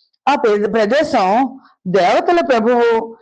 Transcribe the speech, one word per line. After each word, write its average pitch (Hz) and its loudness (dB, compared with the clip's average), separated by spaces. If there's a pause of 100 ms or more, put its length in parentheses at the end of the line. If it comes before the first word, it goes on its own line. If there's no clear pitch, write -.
(280)
ఆ 214 2
ప్ర-, 208 0
ప్రదేశం 226 0 (280)
దేవతల 214 2
ప్రభువు, 233 0